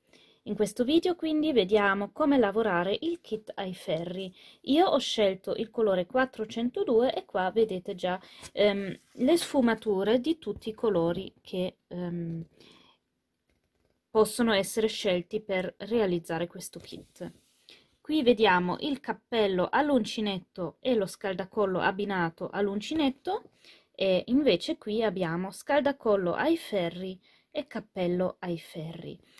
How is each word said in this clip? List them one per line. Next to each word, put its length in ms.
In 100
questo 280
video 320
quindi 380
vediamo 580
come 240
lavorare 640
il 220
kit 320
ai 200
ferri. 560
Io 240
ho 120
scelto 560
il 160
colore 340
quattrocentodue 1120
e 100
qua 260
vedete 440
già, 260
ehm, 420
le 260
sfumature 840
di 180
tutti 300
i 60
colori 640
che, 380
ehm, 560
possono 420
essere 340
scelti 540
per 380
realizzare 680
questo 320
kit. 540
Qui 200
vediamo 580
il 200
cappello 720
all'uncinetto 1120
e 140
lo 120
scaldacollo 760
abbinato 720
all'uncinetto 1000
e 320
invece 500
qui 260
abbiamo 480
scaldacollo 840
ai 240
ferri 600
e 120
cappello 720
ai 180
ferri. 580